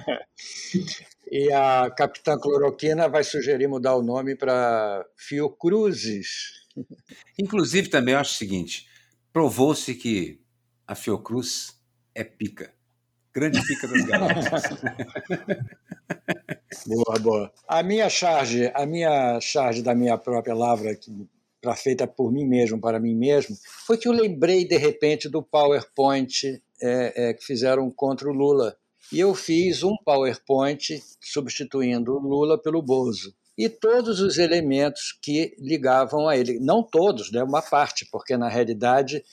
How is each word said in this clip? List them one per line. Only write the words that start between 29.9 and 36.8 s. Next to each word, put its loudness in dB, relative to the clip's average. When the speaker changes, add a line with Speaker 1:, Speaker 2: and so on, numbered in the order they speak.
Speaker 1:
PowerPoint 0
substituindo -2
o 0
Lula 2
pelo -2
Bozo. -2
E 0
todos 0
os 2
elementos 0
que -2
ligavam 2
a 4
ele. 0
Não 2